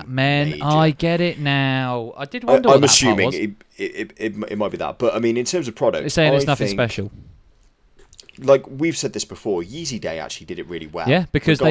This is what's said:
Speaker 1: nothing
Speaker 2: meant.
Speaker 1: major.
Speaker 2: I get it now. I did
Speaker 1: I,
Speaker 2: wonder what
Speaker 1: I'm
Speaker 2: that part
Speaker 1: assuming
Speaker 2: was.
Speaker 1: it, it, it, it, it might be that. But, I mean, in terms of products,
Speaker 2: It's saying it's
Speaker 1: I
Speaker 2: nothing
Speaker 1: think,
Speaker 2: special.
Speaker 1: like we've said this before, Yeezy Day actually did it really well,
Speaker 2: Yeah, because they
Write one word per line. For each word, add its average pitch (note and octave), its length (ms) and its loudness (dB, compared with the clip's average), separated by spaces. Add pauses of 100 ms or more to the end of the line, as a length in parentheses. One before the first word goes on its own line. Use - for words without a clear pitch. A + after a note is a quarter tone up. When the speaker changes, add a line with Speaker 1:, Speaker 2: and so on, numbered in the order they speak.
Speaker 1:
nothing B2+ 120 -10
Speaker 2:
meant. C#3+ 360 2
Speaker 1:
major. D3 140 -8
Speaker 2:
I D#3 260 4
get E3+ 300 0
it F3 180 -2
now. C3 800 -2
I C#3+ 80 -10
did A#3+ 220 -10
Speaker 1:
I, C3 60 6
Speaker 2:
wonder A#3+ 160 6
what C#3 60 10
Speaker 1:
I'm C#3 60 8
Speaker 2:
that C#3+ 60 6
part C3+ 80 6
Speaker 1:
assuming G#2 320 4
Speaker 2:
was. F2+ 80 -2
Speaker 1:
it, G2+ 160 -2 (260)
it, - 180 -6
it, G#2+ 220 -10
it, G#2+ 340 -6
it G#2 60 -6
might G2+ 140 0
be F2 60 -8
that. D#2 200 -6
But, A#2 160 0
I - 60 0
mean, A#2 180 2
in B2 80 -2
terms E3 220 -4
of - 80 -8
products, A2 300 0
Speaker 2:
It's D3+ 100 -4
saying D3+ 180 4
it's C#3 120 2
Speaker 1:
I - 20 -4
Speaker 2:
nothing C#3+ 200 0
Speaker 1:
think, G2 120 -4
Speaker 2:
special. A2 320 -2 (1300)
Speaker 1:
like C3+ 280 4
we've D3 300 -4
said A2+ 160 -6
this G#2 120 -6
before, F#2+ 360 -4
Yeezy B2 380 -8
Day E2 200 -6
actually D2 260 -12
did E2+ 140 -10
it D2 80 -10
really E2 200 -10
well, E2 220 -6
Speaker 2:
Yeah, E3+ 220 2
because D3+ 280 0
they - 120 2